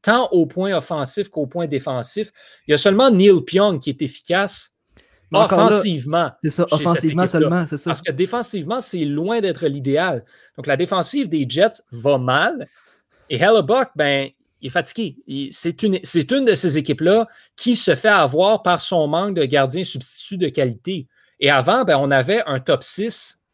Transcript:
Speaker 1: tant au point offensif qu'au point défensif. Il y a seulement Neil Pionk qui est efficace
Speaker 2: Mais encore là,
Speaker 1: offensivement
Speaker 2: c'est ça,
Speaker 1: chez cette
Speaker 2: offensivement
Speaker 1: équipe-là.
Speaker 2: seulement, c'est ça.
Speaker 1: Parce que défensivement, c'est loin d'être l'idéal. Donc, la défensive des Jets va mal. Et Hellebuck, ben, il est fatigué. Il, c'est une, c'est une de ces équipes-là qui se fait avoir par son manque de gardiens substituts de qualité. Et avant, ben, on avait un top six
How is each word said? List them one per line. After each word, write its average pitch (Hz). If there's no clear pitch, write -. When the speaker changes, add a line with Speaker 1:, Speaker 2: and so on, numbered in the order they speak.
Speaker 1:
tant 233
au 175
point 185
offensif 151
qu'au 147
point 170
défensif. 135
Il 147
y -
a 143
seulement 226
Neil 190
Pionk 185
qui 143
est 135
efficace -
Speaker 2:
Mais 170
encore 202
là, 214
Speaker 1:
offensivement 170
Speaker 2:
c'est 156
ça, 175
Speaker 1:
chez 151
cette 151
Speaker 2:
offensivement 165
Speaker 1:
équipe-là. 180
Speaker 2:
seulement, 165
c'est 151
ça. 170
Speaker 1:
Parce 156
que 165
défensivement, 196
c'est 180
loin 165
d'être 175
l'idéal. 139
Donc, 139
la 139
défensive 180
des 151
Jets 175
va 131
mal. 143
Et 143
Hellebuck, 214
ben, 139
il 135
est 131
fatigué. 175
Il, 139
c'est -
une, 190
c'est 151
une 277
de 220
ces 147
équipes-là 165
qui 240
se -
fait 214
avoir 190
par 175
son 165
manque 180
de 160
gardiens 139
substituts -
de 175
qualité. 135
Et 139
avant, 156
ben, 165
on 139
avait 151
un 135
top 131
six -